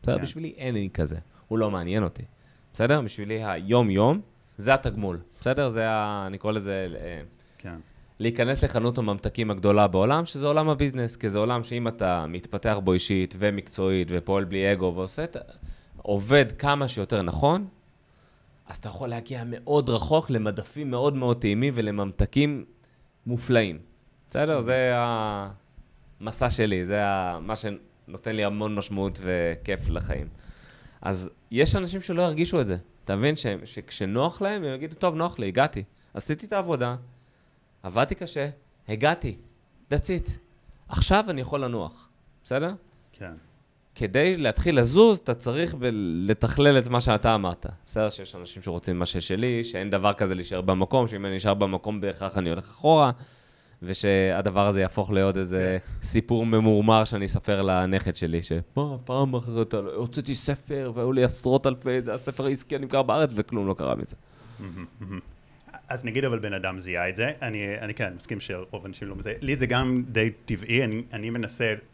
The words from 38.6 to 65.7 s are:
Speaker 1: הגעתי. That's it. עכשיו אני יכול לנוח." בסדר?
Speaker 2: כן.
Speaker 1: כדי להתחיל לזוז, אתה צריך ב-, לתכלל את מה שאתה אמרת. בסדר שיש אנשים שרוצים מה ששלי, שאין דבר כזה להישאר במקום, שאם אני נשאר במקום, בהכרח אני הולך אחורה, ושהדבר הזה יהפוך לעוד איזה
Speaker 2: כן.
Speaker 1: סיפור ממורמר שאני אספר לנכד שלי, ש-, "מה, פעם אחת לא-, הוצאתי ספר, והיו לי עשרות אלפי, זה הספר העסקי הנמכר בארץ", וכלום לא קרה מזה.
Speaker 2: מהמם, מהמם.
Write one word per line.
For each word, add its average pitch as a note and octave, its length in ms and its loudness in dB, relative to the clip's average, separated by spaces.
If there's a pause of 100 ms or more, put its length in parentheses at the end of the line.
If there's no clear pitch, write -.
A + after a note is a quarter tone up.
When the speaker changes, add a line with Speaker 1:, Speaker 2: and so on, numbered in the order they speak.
Speaker 1:
הגעתי. B2+ 480 0 (540)
That's - 360 0
it. - 40 -6 (580)
עכשיו - 400 2
אני C#3+ 120 -4
יכול C3 240 -4
לנוח." G#2+ 440 -6 (360)
בסדר? D3+ 280 -2 (400)
Speaker 2:
כן. F2+ 200 -14 (640)
Speaker 1:
כדי C#3 420 2
להתחיל C#3 420 2
לזוז, F3+ 400 8
אתה A#2+ 160 -4
צריך D#3 400 -4
ב-, B2 140 -2 (380)
לתכלל C3+ 520 6
את A#2+ 100 2
מה B2 120 2
שאתה A2+ 340 4
אמרת. F#2+ 320 -2 (200)
בסדר A2 240 0
שיש G2 240 -14
אנשים F2+ 280 -14
שרוצים F2 360 -4
מה F2 80 0
ששלי, A2+ 580 -2
שאין G2 260 -6
דבר G2+ 220 4
כזה F#2+ 220 0
להישאר F2+ 260 -4
במקום, F#2+ 480 2
שאם G2+ 180 -6
אני F#2+ 100 -4
נשאר G2+ 180 2
במקום, G2+ 460 -2
בהכרח G2 380 -4
אני F2 120 0
הולך E2+ 180 -4
אחורה, D3+ 420 6 (720)
ושהדבר F#2+ 840 2
הזה G2 140 2
יהפוך F#2 300 0
לעוד G2 260 4
איזה F#2 420 0 (220)
Speaker 2:
כן. - 60 -12
Speaker 1:
סיפור A#2 400 0
ממורמר A2 580 6
שאני G2+ 220 -2
אספר G2 360 0
לנכד F#2 520 2
שלי, E2+ 280 -2
ש-, - 100 -6 (240)
"מה, C#3+ 280 -2
פעם C3 320 0
אחת A#2+ 120 -4 (260)
לא-, G2 200 -4
הוצאתי A#2+ 400 -6
ספר, C#3 600 -6
והיו B2 180 0
לי B2+ 120 6
עשרות B2+ 420 2
אלפי, B2+ 360 0
זה A#2 120 -4
הספר C3 320 -6
העסקי C#3 300 -2
הנמכר C3+ 260 0
בארץ", C3 320 2
וכלום G#2 320 -2
לא F#2+ 80 0
קרה C2 200 -2
מזה. - 220 -8 (440)
Speaker 2:
מהמם, F2+ 240 -12 (160)
מהמם. F#2+ 200 -10 (680)